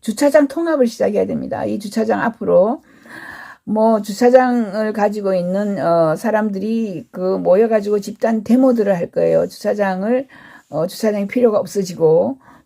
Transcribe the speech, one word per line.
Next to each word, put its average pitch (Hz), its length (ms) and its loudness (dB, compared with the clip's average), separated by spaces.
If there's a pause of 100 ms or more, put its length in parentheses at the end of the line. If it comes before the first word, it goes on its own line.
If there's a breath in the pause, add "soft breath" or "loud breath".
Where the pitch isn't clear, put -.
주차장 285 460 2
통합을 311 400 0
시작해야 202 400 -2
됩니다. - 380 -6
이 214 160 -4
주차장 214 420 -4
앞으로 208 600 0 (800 loud breath)
뭐 214 380 2
주차장을 220 880 2
가지고 208 420 -2
있는, 185 500 -2
어, 165 300 2
사람들이 214 960 -4
그 185 280 -2
모여가지고 208 600 2
집단 214 460 -2
데모들을 233 500 4
할 170 160 -4
거예요. 165 380 0
주차장을, 208 800 -2 (420 loud breath)
어, 156 160 -4
주차장이 202 400 -2
필요가 226 320 2
없어지고 180 800 0 (280 soft breath)